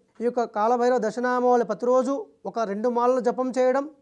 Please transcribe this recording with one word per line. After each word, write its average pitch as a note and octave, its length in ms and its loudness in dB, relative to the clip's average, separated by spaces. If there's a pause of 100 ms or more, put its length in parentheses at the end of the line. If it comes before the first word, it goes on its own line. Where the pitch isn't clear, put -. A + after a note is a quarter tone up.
(220)
ఈ - 20 -6
యొక్క A#3+ 200 0
కాలభైరవ A#3+ 540 0
దశనామావళి B3 640 0
ప్రతిరోజు B3+ 640 0 (200)
ఒక G3 140 -8
రెండు G#3+ 300 -2
మాలలు B3 300 2
జపం B3 320 -2
చేయడం, C4 380 0 (120)